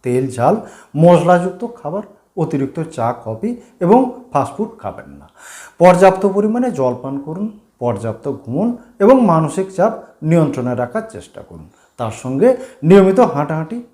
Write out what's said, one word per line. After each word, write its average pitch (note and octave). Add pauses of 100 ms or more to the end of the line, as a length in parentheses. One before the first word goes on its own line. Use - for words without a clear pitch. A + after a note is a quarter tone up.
তেল, B2+ (100)
ঝাল, C3+ (460)
মশলাযুক্ত F3 (160)
খাবার, F#3 (380)
অতিরিক্ত C#3 (180)
চা, A#2 (160)
কফি A2+ (340)
এবং A3 (320)
ফাস্টফুড C#3+ (120)
খাবেন F2 (100)
না। - (540)
পর্যাপ্ত F#3 (120)
পরিমাণে A3 (100)
জল B2+ (100)
পান C3+ (100)
করুন, F#3 (320)
পর্যাপ্ত A2 (180)
ঘুমন E3 (340)
এবং B3 (160)
মানসিক D#3+ (100)
চাপ G#3+ (360)
নিয়ন্ত্রণে C#3
রাখার G#3+
চেষ্টা -
করুন। D#2+ (320)
তার A2+ (100)
সঙ্গে C#3 (380)
নিয়মিত F#3+ (140)
হাঁটাহাঁটি D#3 (160)